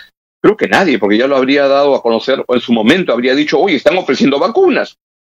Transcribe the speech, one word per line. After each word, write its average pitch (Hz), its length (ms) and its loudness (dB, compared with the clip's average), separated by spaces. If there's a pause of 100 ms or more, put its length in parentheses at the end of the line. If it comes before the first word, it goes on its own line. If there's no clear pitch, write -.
(400)
Creo 208 160 -4
que 113 120 -4
nadie, 127 320 0
porque 104 180 0
ya 123 80 0
lo 139 100 0
habría 139 320 0
dado 139 280 2
a - 80 -4
conocer, 117 440 -2
o 123 60 -2
en 120 80 0
su - 100 -4
momento 127 400 0
habría 123 220 0
dicho, 147 260 0
"Oye, 175 160 0
están 151 220 2
ofreciendo 185 400 0
vacunas". 233 600 0 (340)